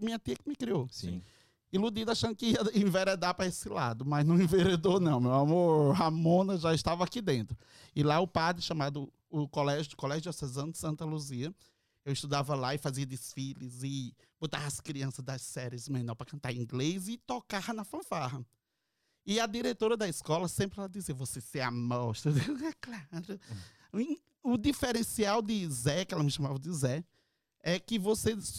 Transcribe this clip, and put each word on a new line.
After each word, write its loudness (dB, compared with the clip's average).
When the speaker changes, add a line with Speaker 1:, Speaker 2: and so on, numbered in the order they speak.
Speaker 1:
minha -2
tia -4
que -12
me -4
criou. 0
Speaker 2:
Sim. -6
Speaker 1:
Iludida 0
achando 0
que -2
ia 4
enveredar 2
pra 0
esse -4
lado, -2
mas 4
não 8
enveredou 6
não, 4
meu 4
amor. 6
Ramona 4
já 2
estava 2
aqui -4
dentro. 0
E 2
lá 4
o 2
padre 0
chamado, -4
o 0
colégio, 0
Colégio -4
Diocesano -6
de -12
Santa -4
Luzia, -4
eu -4
estudava -2
lá 0
e -2
fazia -2
desfiles -10
e -4
botava -4
as -6
crianças -6
das -6
séries -8
menor -2
pra -12
cantar -8
em -4
inglês -2
e -8
tocava -6
na -6
fanfarra. -4
E 0
a 2
diretora 0
da 0
escola -2
sempre -2
ela -6
dizia, -6
"Você -6
se -8
amostra." 0
<laughs> 4
Eu -2
digo, -4
"É -4
claro." -10
O -2
in-, -2
o 2
diferencial 0
de -2
Zé, 0
que -6
ela 2
me 2
chamava -2
de -8
Zé, -2
é 0
que -2
você 0